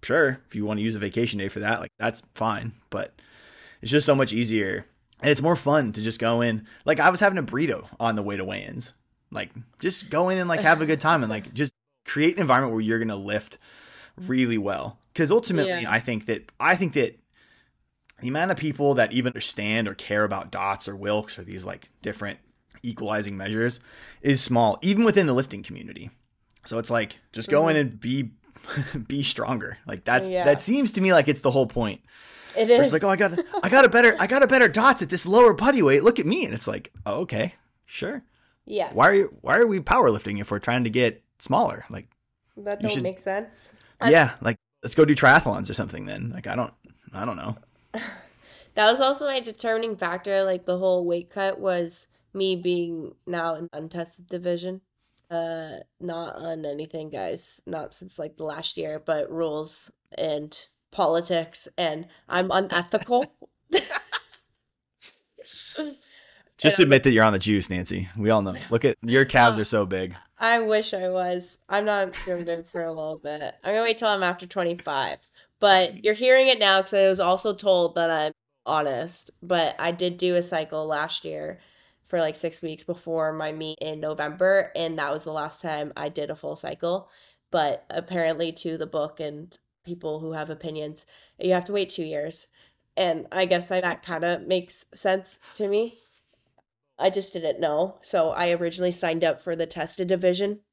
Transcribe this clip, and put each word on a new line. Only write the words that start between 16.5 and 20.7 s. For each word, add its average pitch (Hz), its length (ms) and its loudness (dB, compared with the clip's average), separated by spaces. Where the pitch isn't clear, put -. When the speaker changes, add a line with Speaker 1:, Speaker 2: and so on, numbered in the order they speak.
Speaker 1:
I 170 160 4
think 165 160 -2
that 120 240 0
the 117 80 -8
amount 160 220 -2
of 160 60 -2
people 143 380 0
that 113 180 4
even 123 180 0
understand 107 580 -4
or 98 60 -10
care 104 280 0
about 98 280 -4
dots 95 360 -4